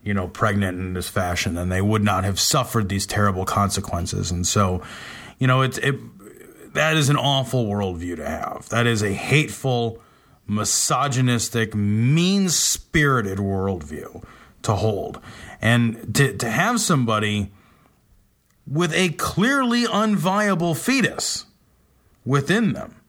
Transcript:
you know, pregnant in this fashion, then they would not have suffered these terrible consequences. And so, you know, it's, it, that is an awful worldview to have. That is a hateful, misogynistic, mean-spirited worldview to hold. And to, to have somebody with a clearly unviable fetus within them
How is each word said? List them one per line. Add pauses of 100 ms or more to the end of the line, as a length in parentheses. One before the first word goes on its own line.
you
know,
pregnant
in
this
fashion,
then
they
would
not
have
suffered
these
terrible
consequences.
And
so, (560)
you
know,
it's,
it, (800)
that
is
an
awful
worldview
to
have.
That
is
a
hateful, (460)
misogynistic,
mean-spirited
worldview (380)
to
hold. (400)
And
to,
to
have
somebody (1160)
with
a
clearly
unviable
fetus (800)
within
them (140)